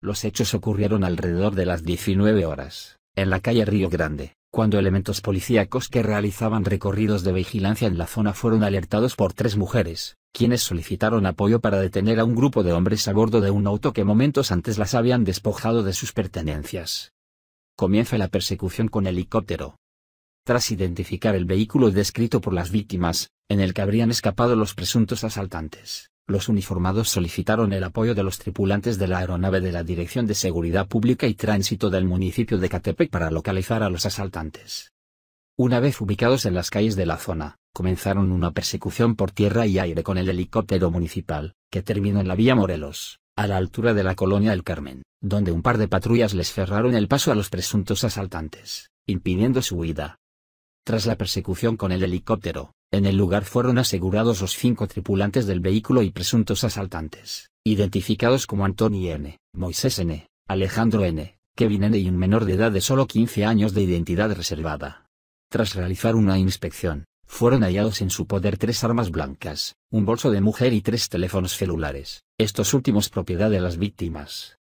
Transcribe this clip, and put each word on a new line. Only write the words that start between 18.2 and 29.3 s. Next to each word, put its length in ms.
persecución 640
con 180
helicóptero. 680
Tras 280
identificar 640
el 80
vehículo 480
descrito 480
por 140
las 180
víctimas, 580
en 120
el 120
que 100
habrían 280
escapado 460
los 180
presuntos 480
asaltantes, 880
los 200
uniformados 600
solicitaron 640
el 100
apoyo 320
de 80
los 160
tripulantes 580
de 120
la 100
aeronave 420